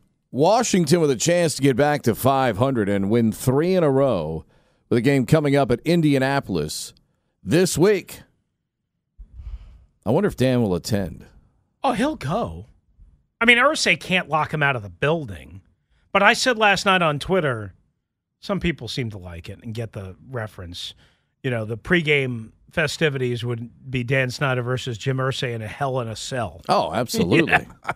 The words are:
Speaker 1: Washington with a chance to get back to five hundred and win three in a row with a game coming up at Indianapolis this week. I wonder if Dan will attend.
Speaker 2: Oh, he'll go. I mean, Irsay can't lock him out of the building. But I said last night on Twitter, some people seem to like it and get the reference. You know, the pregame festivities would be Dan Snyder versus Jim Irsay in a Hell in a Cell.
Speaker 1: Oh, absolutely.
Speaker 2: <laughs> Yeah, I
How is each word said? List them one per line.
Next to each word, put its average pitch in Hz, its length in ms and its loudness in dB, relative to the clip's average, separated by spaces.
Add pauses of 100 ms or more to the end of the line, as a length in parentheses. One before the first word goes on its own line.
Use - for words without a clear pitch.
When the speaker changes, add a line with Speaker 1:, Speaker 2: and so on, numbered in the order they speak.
(320)
Speaker 1:
Washington 175 680 2
with 147 120 4
a 120 40 0
chance 170 380 0
to 131 80 -8
get 135 140 4
back 147 260 2
to 107 140 0
five 131 420 0
hundred 120 300 0
and 98 200 0
win 113 220 2
three 156 460 0
in 170 80 2
a 143 60 2
row 95 540 0 (440)
with 117 100 2
a - 20 0
game 135 260 2
coming 147 280 4
up 135 160 4
at 120 140 2
Indianapolis 139 1080 0 (480)
this 160 380 2
week. 190 440 2 (1800)
I 98 60 -2
wonder 185 160 2
if 156 100 -2
Dan 127 240 2
will 101 140 2
attend. 90 520 -4 (580)
Speaker 2:
Oh, 269 80 2
he'll 254 240 0
go. 131 500 -6 (760)
I 233 40 0
mean, 240 140 6
Irsay 254 420 2
can't 180 280 -2
lock 151 240 -2
him 156 80 -2
out 139 140 2
of 113 80 -6
the 101 80 -12
building. 98 680 -4 (540)
But 196 80 4
I 214 100 8
said 240 240 2
last 208 300 2
night 185 160 4
on 147 160 0
Twitter, 131 560 -2 (680)
some 196 200 -4
people 135 280 -4
seem 117 220 -6
to 104 80 -12
like 87 320 -16
it 98 120 -14
and 117 120 -12
get 113 180 -10
the 95 240 -12 (140)
reference. 101 640 -12 (480)
You 135 80 -2
know, 113 160 -4
the 113 100 -6
pregame 135 760 0 (180)
festivities 135 720 -2
would 120 240 -6 (220)
be 127 140 -2
Dan 131 260 0
Snyder 127 320 -2
versus 123 340 -4
Jim 131 220 -4
Irsay 131 360 -4
in 113 60 -8
a 107 80 -10
Hell 131 320 -4
in 113 80 -6
a 110 80 -8
Cell. 110 540 -8
Speaker 1:
Oh, 151 240 0
absolutely. 123 580 2
Speaker 2:
<laughs> - 0 -
Yeah, - 120 0 (200)
I - 120 -8